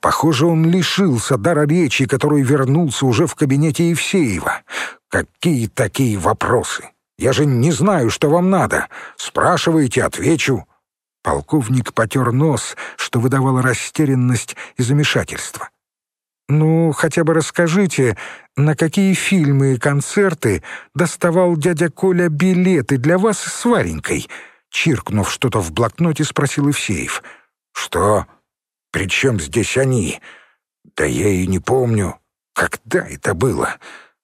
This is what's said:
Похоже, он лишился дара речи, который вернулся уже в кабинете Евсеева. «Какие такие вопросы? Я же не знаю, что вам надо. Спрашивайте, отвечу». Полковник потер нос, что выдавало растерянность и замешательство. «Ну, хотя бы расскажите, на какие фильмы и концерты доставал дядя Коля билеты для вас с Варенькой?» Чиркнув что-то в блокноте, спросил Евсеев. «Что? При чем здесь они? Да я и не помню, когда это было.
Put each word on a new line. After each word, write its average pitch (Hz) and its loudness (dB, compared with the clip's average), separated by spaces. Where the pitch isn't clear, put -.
Похоже, 156 2
он 165 2
лишился 170 0
дара 151 0
речи, 151 2
который 143 0
вернулся 139 2
уже 131 2
в 123 -6
кабинете 151 2
Евсеева. 139 -2
«Какие - -2
такие 113 -2
вопросы? - -2
Я 127 0
же 131 2
не 135 2
знаю, 160 2
что - 0
вам 175 4
надо. 123 0
Спрашивайте, 156 0
отвечу». - 0
Полковник 113 -2
потер 117 0
нос, 135 0
что - -4
выдавало 131 2
растерянность 127 0
и 131 0
замешательство. 127 -2
«Ну, 156 2
хотя 165 0
бы 160 2
расскажите, 160 0
на 151 2
какие 190 2
фильмы 143 2
и 123 -4
концерты 143 0
доставал 175 0
дядя 165 0
Коля 175 0
билеты 175 2
для 151 2
вас 208 0
с - -6
Варенькой?» 98 -2
Чиркнув 107 0
что-то 117 -2
в 82 -6
блокноте, 143 0
спросил 143 -2
Евсеев. 87 -4
«Что? 95 0
При - -4
чем 120 0
здесь 87 -2
они? 127 0
Да - -2
я 76 0
и 92 0
не 92 0
помню, 113 0
когда - -4
это - -6
было. 87 -2